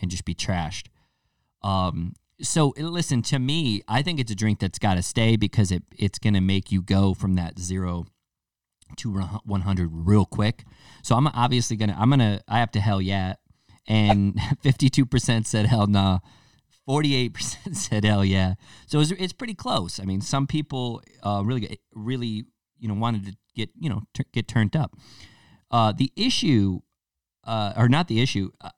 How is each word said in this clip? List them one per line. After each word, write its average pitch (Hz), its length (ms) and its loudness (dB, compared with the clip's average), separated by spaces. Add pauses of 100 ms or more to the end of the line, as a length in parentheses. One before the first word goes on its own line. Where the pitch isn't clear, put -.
and 90 100 -4
just 90 140 -8
be 87 100 -6
trashed. 87 520 -6 (760)
Um, 92 500 -4 (280)
so, 143 340 0
listen, 160 480 -2
to 139 160 -2
me, 127 480 -2
I 117 140 0
think 156 180 -4
it's 113 120 -4
a 104 40 -4
drink 104 240 0
that's 95 200 -4
gotta 95 220 2
stay 113 360 2
because 101 340 2
it, 87 120 -2 (140)
it's - 220 -2
gonna 101 220 2
make 95 320 0
you 92 80 2
go 95 320 2
from 95 220 0
that 87 220 -2
zero 90 500 -6 (880)
to 107 160 -6 (320)
one 101 160 -2
hundred 90 320 -2
real 90 320 4
quick. - 400 -4 (380)
So 117 120 2
I'm 139 120 4
obviously 120 500 0
gonna, 104 200 -2
I'm 110 120 4
gonna, 113 400 4
I 110 100 2
have 117 120 0
to 104 100 0
hell 98 200 0
yeah, 95 340 -2 (520)
and 104 500 4 (120)
<laughs> - 100 0
fifty-two 131 460 4
percent 117 420 0
said 107 200 2
hell 107 200 4
nah. 98 320 4 (680)
Forty-eight 139 480 0
percent - 440 -10
<laughs> - 100 -6
said, 107 160 0
"Hell 104 200 4
yeah." 95 320 2 (300)
So 147 140 0
it's, 151 120 2
it's 185 220 -6
pretty 226 220 -10
close. 147 440 -4
I 95 40 -10
mean, 95 180 -2
some 139 260 -2
people, 127 540 -4 (220)
uh, 101 200 -2
really, 117 360 -4 (140)
really, 117 520 -6 (320)
you 120 100 -10
know, 107 60 -2
wanted 107 320 -2
to 101 100 -14 (200)
get, 110 140 -6 (100)
you 165 100 -4
know, 104 140 -4 (100)
t-, - 180 -6
get 117 160 -4
turned 110 280 0
up. 156 200 -2 (760)
Uh, 113 200 4
the 135 240 -2
issue, 131 640 2 (640)
uh, 107 320 -4
or 117 140 2
not 156 180 2
the 113 140 0
issue, 101 300 -2 (100)
uh, - 160 -14